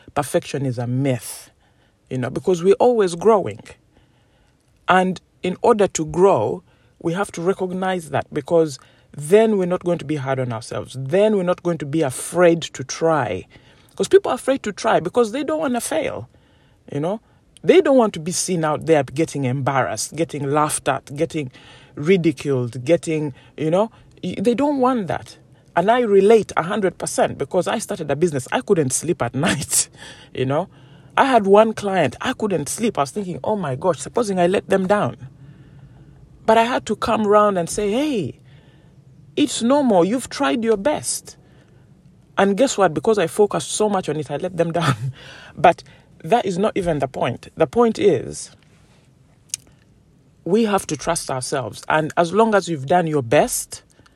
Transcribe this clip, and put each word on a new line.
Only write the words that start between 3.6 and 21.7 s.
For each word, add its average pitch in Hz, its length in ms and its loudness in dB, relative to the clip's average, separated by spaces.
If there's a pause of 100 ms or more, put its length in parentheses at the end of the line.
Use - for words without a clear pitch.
And 185 320 2 (220)
in 180 200 -4
order 208 260 4
to 156 180 -6
grow, 170 560 2 (380)
we 165 120 -4
have 196 200 -4
to 170 100 -8
recognize 185 680 -4
that, - 220 -4
because 156 460 0 (380)
then 202 420 4
we're 180 80 0
not 175 180 -2
going 175 140 0
to 151 60 -12
be 151 120 -4
hard 131 220 -4
on 123 140 -2
ourselves. 110 460 -10
Then 196 380 2
we're 185 60 0
not 175 200 -2
going 170 160 -2
to 151 80 -8
be 156 160 0
afraid 170 600 2
to - 220 -10
try. 135 640 -2 (540)
'Cause 196 80 -4
people - 240 4
are 262 40 -4
afraid 269 260 -4
to 208 100 -6
try 202 260 0
because 202 340 0
they 285 120 -4
don't 311 160 -4
wanna 247 200 -4
fail, - 500 -6 (600)
you 139 100 -6
know. 185 200 -4 (420)
They 285 200 6
don't 277 160 4
want 214 160 2
to 165 60 -10
be 165 120 -8
seen 175 320 -4
out 147 220 -2
there 151 160 4
getting 143 420 -4
embarrassed, 127 720 -4
getting 143 340 -4
laughed 151 380 -2
at, 139 260 -4
getting 151 360 -4 (460)